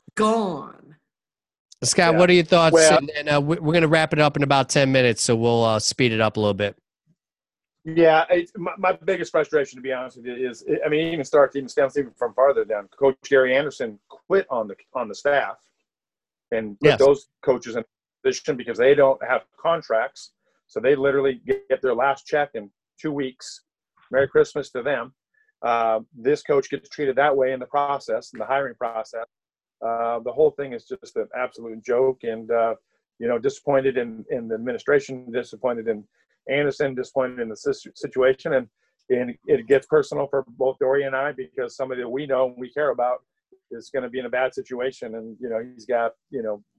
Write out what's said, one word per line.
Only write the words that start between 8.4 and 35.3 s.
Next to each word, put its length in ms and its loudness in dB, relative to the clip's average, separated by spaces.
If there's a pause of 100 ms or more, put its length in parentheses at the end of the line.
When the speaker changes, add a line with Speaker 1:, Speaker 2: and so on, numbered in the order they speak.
Speaker 3:
my, 220 -6
my 160 0
biggest 380 -4
frustration, 460 0
to 40 -16
be 100 -6
honest 260 -8
with 100 -14
you, 220 -6
is, 140 -14 (220)
I 40 -2
mean, 180 0
it 60 -4
even 120 -6
starts, 300 4
even 120 -6
stems 300 0
even 140 -4
from 240 -6
farther 280 4
down. 240 -6 (100)
Coach 180 2 (120)
Gary 280 4
Anderson 440 -4 (100)
quit 420 -2
on 160 -4
the, 80 -12 (180)
on 140 -4
the 80 -12
staff 420 0 (920)
and 280 -6
put 100 6
Speaker 2:
Yes. 100 4
Speaker 3:
those 280 4 (140)
coaches 340 -2
in 80 -6 (400)
position 320 -2
because 220 -8
they 160 6
don't 340 4
have 180 -2 (140)
contracts. 760 -4 (340)
So 120 -8
they 160 4
literally 500 0
get, 240 -4
get 120 0
their 140 0
last 320 -2
check 260 -2
in 160 -12 (300)
two 120 -6
weeks. 520 -10 (480)
Merry 160 2
Christmas 440 0
to 120 -8
them. 280 -4 (520)
Uh, 380 0 (140)
this 280 -2
coach 260 0
gets 180 -8
treated 280 -4
that 200 2
way 160 2
in 80 -6
the 60 -10
process, 680 -4
in 60 -18
the 60 -6
hiring 300 -2
process. 500 -8 (580)
Uh, 360 -2
the 120 -8
whole 200 2
thing 220 -10
is 120 -14
just 300 -14
an 200 -4
absolute 480 -10
joke, 400 0
and, 280 -8
uh, 240 2 (420)
you 100 -6
know, 120 -2
disappointed 580 0
in, 320 -6
in 180 -6
the 60 -6
administration, 760 -2